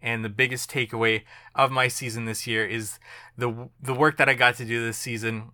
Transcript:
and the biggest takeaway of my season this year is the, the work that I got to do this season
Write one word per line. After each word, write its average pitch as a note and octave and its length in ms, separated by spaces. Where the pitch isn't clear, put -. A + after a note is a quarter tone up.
and A#2 220
the A2+ 40
biggest B2+ 400
takeaway A2+ 540
of C3 160
my C3 160
season A#2 380
this A2 200
year A2 220
is G#2+ 320
the, A#2+ 320
the C3 140
work D3+ 220
that C#3 120
I C3+ 60
got B2 220
to B2+ 80
do A#2 200
this A2+ 140
season A2+ 560